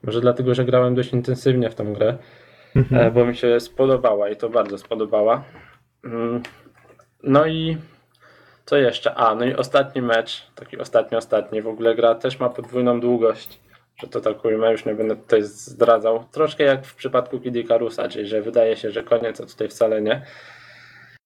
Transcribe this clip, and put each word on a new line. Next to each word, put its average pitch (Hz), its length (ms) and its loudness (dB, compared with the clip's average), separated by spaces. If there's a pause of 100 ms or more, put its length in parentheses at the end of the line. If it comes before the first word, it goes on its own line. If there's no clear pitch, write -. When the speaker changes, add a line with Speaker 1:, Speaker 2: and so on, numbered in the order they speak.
Speaker 1:
Może 110 180 -2
dlatego, 123 340 2
że 127 100 0
grałem 123 300 2
dość 123 180 -2
intensywnie 127 580 0
w - 40 -18
tą 104 180 -6
grę, 110 260 0 (580)
Speaker 2:
Mhm. 127 300 4
Speaker 1:
e, 113 40 4
bo 120 140 4
mi 120 120 -2
się 120 240 2
spodobała 123 680 0
i 104 80 -6
to 117 120 -6
bardzo 104 300 -2
spodobała. 110 680 0 (600)
Mm, 117 380 -6 (800)
no 143 240 4
i 160 320 -4 (880)
co - 120 0
jeszcze? 127 380 2
A, 113 200 2
no 117 100 -2
i 123 100 0
ostatni 135 480 0
mecz, 117 520 -2
taki - 240 -18
ostatni, - 400 0
ostatni. 110 440 -2
W 110 60 -6
ogóle 113 260 0
gra 117 200 4
też 127 260 -6
ma 127 80 0
podwójną 123 520 -2
długość, 117 600 -2 (420)
że - 60 -16
to - 120 -8
tak 107 240 -4
ujmę, 113 280 2
już 107 120 -4
nie 110 100 -4
będę 110 220 -4
tutaj 110 260 2
zdradzał. 113 880 0
Troszkę 151 340 -2
jak 135 220 2
w - 80 -20
przypadku 127 460 -4
Kid 123 160 -6
Icarusa, 117 520 -2
czyli 107 180 -8
że 107 160 -2
wydaje 113 340 2
się, 110 140 -8
że 107 120 -6
koniec, 113 380 -2
a 117 60 -14
tutaj - 220 -8
wcale 110 340 0
nie. 113 240 -2 (1000)